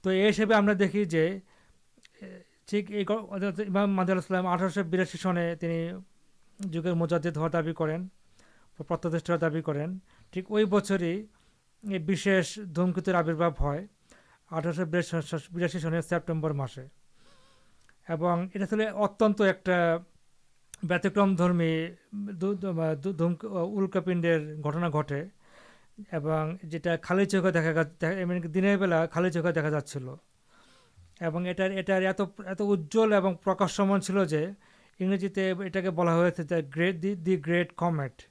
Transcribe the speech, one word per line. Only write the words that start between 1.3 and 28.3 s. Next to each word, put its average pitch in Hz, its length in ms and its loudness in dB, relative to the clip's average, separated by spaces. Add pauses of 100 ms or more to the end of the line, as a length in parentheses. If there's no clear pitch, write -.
ঠিক 208 240 -2
এই 208 140 -2
গ-, 202 80 -2
অর্থাৎ 202 480 -4
ইমাম 202 300 0
মাহদী 185 220 2
আলাইহিস 185 160 0
সালাম 185 180 0
আঠারোশো 180 380 0
বিরাশি 180 340 -2
সনে 170 380 0
তিনি 165 360 -4 (800)
যুগের 165 240 0
মুজাদ্দিদ 165 420 0
হওয়ার 156 140 0
দাবি 165 220 0
করেন, 165 360 -2 (800)
প্রত্যাদেষ্টার 170 500 -2
দাবি 160 240 0
করেন। 160 380 -4 (320)
ঠিক 185 200 -8
ওই 214 120 4
বছরই 196 600 0 (640)
এই 190 80 -2
বিশেষ 185 600 0 (140)
ধূমকেতুর 180 420 0
আবির্ভাব 165 440 2
হয় 143 280 -2 (640)
আঠারোশো 165 340 -2
বিরাশি 165 240 -2
সন-, 165 300 -4 (120)
বিরাশি 170 300 -2
সনের 160 220 -2
সেপ্টেম্বর 160 520 -2
মাসে। 135 340 -8 (1200)
এবং 175 460 0
এটা 196 100 -2
আসলে 214 260 0
অত্যন্ত 208 520 2
একটা 180 560 4 (840)
ব্যতিক্রমধর্মী 175 1040 2 (520)
ধু-, 196 140 0
ধু-, 165 480 -2
ধু-, 190 100 -4
ধূমকে-, 170 360 -2
উল্কাপিণ্ডের 175 1120 0
ঘটনা 156 300 -2
ঘটে 147 380 -2 (840)
এবং 156 520 -2
যেটা 165 320 -2
খালি 185 300 2
চোখে 190 260 2
দেখা 160 200 2
গা-, 160 120 2 (160)
দেখা, 165 120 0
এমনকি 180 360 -2